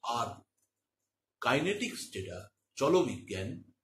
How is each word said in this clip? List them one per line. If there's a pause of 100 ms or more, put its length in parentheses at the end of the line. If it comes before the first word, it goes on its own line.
আর (1120)
kinetics
যেটা (260)
চলবিজ্ঞান (200)